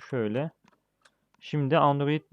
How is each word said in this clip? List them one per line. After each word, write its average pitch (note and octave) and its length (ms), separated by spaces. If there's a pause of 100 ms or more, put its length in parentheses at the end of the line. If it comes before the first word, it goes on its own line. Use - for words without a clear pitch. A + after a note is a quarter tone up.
Şöyle. B2 420 (880)
Şimdi D3 380
Android, C#3+ 440 (120)